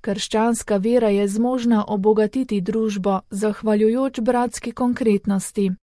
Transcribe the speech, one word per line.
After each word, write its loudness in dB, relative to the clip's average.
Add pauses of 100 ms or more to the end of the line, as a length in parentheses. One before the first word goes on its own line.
Krščanska -2
vera 2
je 2
zmožna 0
obogatiti 2
družbo, -2 (100)
zahvaljujoč 0
bratski -2
konkretnosti. 0 (140)